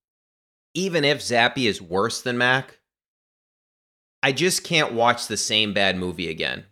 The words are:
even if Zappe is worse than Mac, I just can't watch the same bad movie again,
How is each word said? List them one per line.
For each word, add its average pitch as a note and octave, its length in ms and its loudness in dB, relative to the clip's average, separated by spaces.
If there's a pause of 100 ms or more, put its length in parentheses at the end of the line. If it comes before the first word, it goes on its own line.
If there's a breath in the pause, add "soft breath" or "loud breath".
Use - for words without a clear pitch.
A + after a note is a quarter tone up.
(720)
even E3+ 320 -2
if C#3+ 140 2
Zappe A#2+ 460 2
is G2+ 180 0
worse G2 400 -2
than B2 160 -4
Mac, B2+ 380 0 (1400)
I C#3 120 2
just E3 320 -2
can't D3+ 300 0
watch A#2 340 2
the G#2+ 80 -4
same G#2+ 360 0
bad F#2+ 240 2
movie F2+ 320 -4
again, D#2+ 440 -6